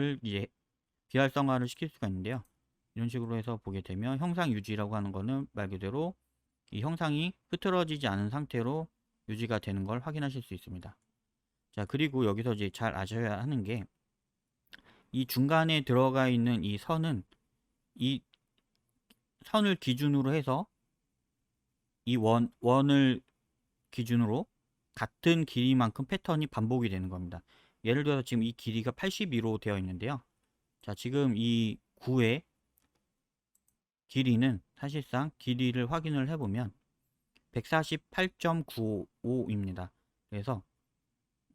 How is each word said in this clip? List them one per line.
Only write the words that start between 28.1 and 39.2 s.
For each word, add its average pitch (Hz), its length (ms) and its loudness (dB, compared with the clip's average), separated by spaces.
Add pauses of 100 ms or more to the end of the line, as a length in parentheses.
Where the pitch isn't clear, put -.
지금 120 180 0
이 117 100 0
길이가 113 380 -4
팔십이로 120 680 -2
되어 101 180 -2
있는데요. 92 460 -6 (580)
자, 104 140 -10
지금 131 420 0
이 117 400 2 (200)
구의 127 440 2 (1700)
길이는 127 520 2 (160)
사실상 143 600 -4
길이를 123 540 0
확인을 151 380 -2
해보면 120 440 -4 (800)
백사십팔 160 800 -2 (100)
점 165 240 0
구오입니다. 107 1300 -4 (400)